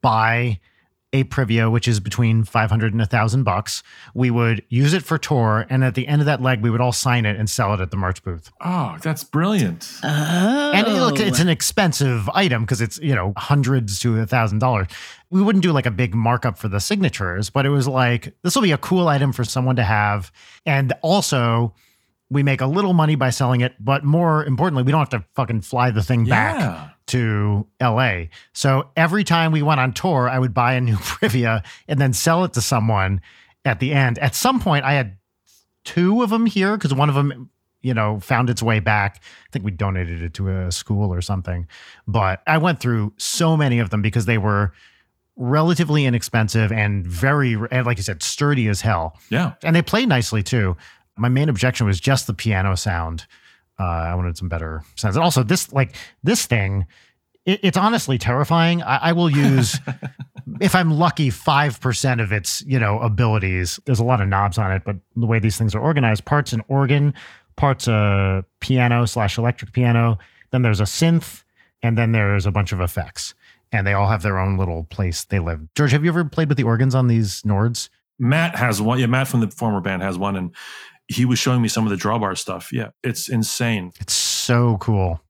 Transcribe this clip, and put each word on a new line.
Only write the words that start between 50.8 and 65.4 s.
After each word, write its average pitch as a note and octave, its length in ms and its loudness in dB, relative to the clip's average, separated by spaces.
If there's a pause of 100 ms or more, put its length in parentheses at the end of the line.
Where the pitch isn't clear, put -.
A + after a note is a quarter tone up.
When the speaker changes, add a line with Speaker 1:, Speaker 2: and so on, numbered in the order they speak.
Speaker 1:
My A#2 120 0
main C#3 200 0
objection A#2+ 380 0
was F#2 120 2
just - 280 0
the G#2+ 60 -4
piano F#2+ 420 0
sound. E2 500 -6 (540)
Uh, F#2+ 40 -4
I E2+ 320 -4
wanted F2+ 220 -4
some F2+ 120 -8
better D#2+ 340 -8 (120)
sounds. G2+ 200 -4
And D#3+ 80 2
also C#3+ 200 2
this, E3 280 -2
like, C3+ 240 -2 (280)
this F3+ 220 0
thing, G2 400 -2 (600)
it, F#3+ 180 0
it's F#3+ 140 2
honestly G3 400 0
terrifying. D#3+ 680 2
I, C#3 260 0
I - 40 2
will E3+ 160 2
use, C#3 500 2 (380)
Speaker 2:
<laughs> - 440 -12
Speaker 1:
if F#3+ 140 2
I'm E3+ 160 4
lucky, D3+ 380 2
five C#3+ 500 0
percent B2 420 0
of G2+ 100 -2
its, G#2 320 -4
you C3 160 0
know, G#2+ 200 2
abilities. G#2 840 0
There's B2 140 0
a A#2 40 2
lot B2 180 2
of G2 60 0
knobs G2 300 0
on G2 140 0
it, F#2+ 140 -4
but G2+ 120 -6 (180)
the A#2 100 -2
way A2+ 140 2
these G#2 180 0